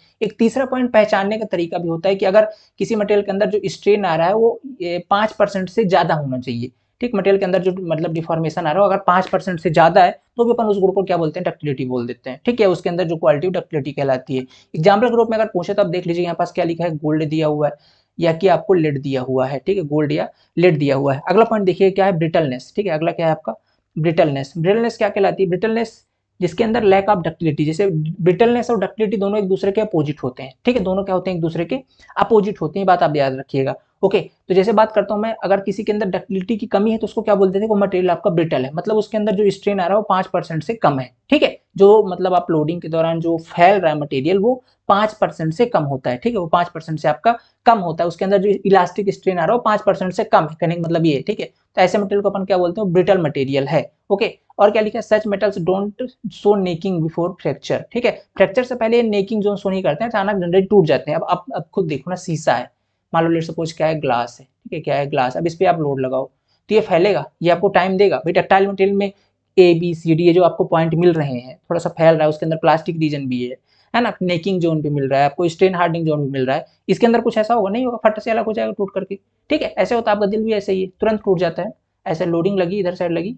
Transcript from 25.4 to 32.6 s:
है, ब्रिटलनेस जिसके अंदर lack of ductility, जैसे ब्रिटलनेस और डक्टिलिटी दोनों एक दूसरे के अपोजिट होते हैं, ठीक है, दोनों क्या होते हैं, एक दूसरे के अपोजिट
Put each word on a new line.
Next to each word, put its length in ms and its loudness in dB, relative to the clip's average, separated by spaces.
है, 60 0
ब्रिटलनेस 540 -4
जिसके 240 -2
अंदर 220 0
lack 240 4
of 140 2
ductility, 420 -2
जैसे 220 0
ब्रिटलनेस 500 2
और 80 0
डक्टिलिटी 380 -2
दोनों 220 -2
एक 80 -2
दूसरे 240 0
के 100 0
अपोजिट 420 -2
होते 200 -8
हैं, 100 -16
ठीक 100 2
है, 80 -2
दोनों 200 -2
क्या 120 -4
होते 160 -4
हैं, 60 -4
एक 40 -6
दूसरे 240 -4
के 140 -6
अपोजिट 440 2